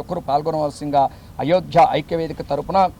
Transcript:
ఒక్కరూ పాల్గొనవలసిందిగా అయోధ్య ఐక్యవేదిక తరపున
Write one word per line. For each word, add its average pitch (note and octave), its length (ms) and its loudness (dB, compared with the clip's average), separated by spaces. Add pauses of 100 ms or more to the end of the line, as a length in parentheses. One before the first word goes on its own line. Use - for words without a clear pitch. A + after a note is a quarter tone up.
ఒక్కరూ - 260 -6
పాల్గొనవలసిందిగా D3 760 0 (400)
అయోధ్య E3 360 2 (200)
ఐక్యవేదిక E3 420 -6 (100)
తరపున D3+ 280 -2 (200)